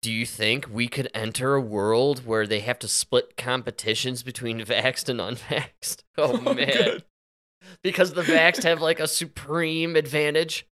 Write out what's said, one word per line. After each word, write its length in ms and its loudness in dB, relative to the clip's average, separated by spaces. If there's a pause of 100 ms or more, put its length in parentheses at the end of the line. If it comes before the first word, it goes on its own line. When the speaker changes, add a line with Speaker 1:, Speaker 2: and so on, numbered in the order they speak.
Speaker 1:
Do 100 -4
you 140 -2
think 440 0
we 180 -2
could 260 -4
enter 400 -2
a 60 4
world 680 2
where 200 0
they 140 0
have 200 -4
to 80 -10
split 480 0
competitions 840 -4
between 380 -6
<laughs> 40 -8
vaxxed 440 0
and 120 -2
unvaxxed? 840 -6 (160)
Oh, 240 2
Speaker 2:
<laughs> 40 -4
Oh, 80 2
Speaker 1:
man. 200 0
Speaker 2:
God. 300 0 (800)
Speaker 1:
Because 300 2
the 100 -2
vaxxed 420 4
have, 180 4
like, 180 2
a 60 -2
supreme 920 -2
advantage? 800 0